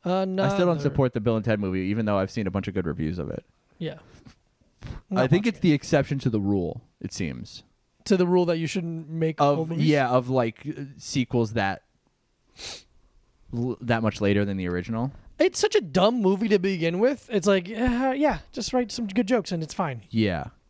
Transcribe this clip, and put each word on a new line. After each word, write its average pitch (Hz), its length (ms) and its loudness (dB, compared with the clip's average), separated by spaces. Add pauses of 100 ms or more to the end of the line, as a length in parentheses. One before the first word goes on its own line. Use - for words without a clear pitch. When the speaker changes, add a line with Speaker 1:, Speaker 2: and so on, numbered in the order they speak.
Speaker 1:
I 185 200 0
still - 20 0
don't 190 140 -4
Speaker 2:
Another. 175 420 2
Speaker 1:
support 135 320 2
the 113 80 -2
Bill 113 160 2
and 107 80 -2
Ted 110 140 2
movie, 95 220 -2
even 104 240 0
though 104 120 2
I've 95 140 0
seen 107 160 -2
a 90 40 -2
bunch 95 160 -2
of 98 60 -6
good 92 120 -2
reviews 78 320 -2
of 73 120 -6
it. - 160 -8 (320)
Speaker 2:
Yeah. 156 180 -8 (880)
Speaker 1:
I - 40 -12 (220)
Speaker 2:
Not 131 200 2
Speaker 1:
think 185 160 6
Speaker 2:
much. 226 80 2
Speaker 1:
it's - 60 -12
the 175 120 4
exception 143 480 2
to 127 100 0
the 107 120 0
rule, 98 400 -2 (180)
it - 140 -10
seems. 67 500 -8 (420)
Speaker 2:
To 190 120 4
the 180 100 4
rule 180 200 4
that 165 100 -2
you 165 100 -4
shouldn't 165 420 -6
make 160 300 -2
Speaker 1:
Of, 147 200 4
Speaker 2:
old 160 100 -4
movies? 160 160 0
Speaker 1:
yeah, 143 240 4
of, 127 200 2
like, 127 380 0
uh, 147 140 -10 (160)
sequels 120 560 -2
that 98 300 -2 (1700)
l-, 120 240 -4
that 117 240 0
much 107 160 0
later 101 240 4
than 98 140 -2
the 90 100 -4
original. 113 460 -4 (260)
Speaker 2:
It's 349 200 2
such 427 160 0
a 403 60 4
dumb 202 400 2
movie 196 280 2
to 202 100 4
begin 175 400 0
with. 247 320 0
It's 196 160 0
like, 190 220 2
uh, 247 480 0
yeah, 277 220 2 (120)
just - 220 -8
write 247 180 0
some 233 160 -6
good 196 200 0
jokes 220 260 0
and 165 100 -4
it's 156 100 -10
fine. 135 360 -4
Speaker 1:
Yeah. 95 380 0 (220)